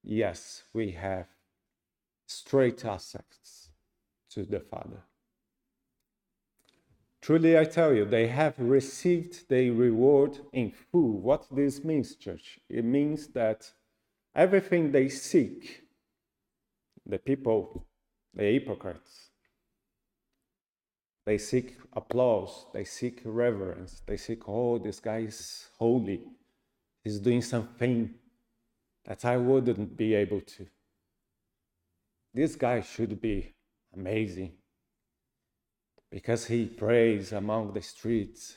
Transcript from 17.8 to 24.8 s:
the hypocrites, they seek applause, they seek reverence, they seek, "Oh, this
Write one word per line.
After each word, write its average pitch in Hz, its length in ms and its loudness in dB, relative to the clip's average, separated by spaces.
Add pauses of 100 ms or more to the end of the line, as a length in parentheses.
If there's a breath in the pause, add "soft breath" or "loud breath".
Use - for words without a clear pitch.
the 104 100 -4
hypocrites, 101 840 -4 (2000)
they 107 120 2
seek 123 400 -4 (160)
applause, 117 800 0
they 104 100 -8
seek - 400 -10
reverence, 101 840 -4
they 104 120 -6
seek, 113 320 -10
"Oh, 117 300 0
this 101 200 -8